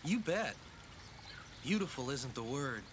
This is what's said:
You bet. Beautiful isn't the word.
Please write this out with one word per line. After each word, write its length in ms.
You 160
bet. 360
Beautiful 480
isn't 260
the 80
word. 500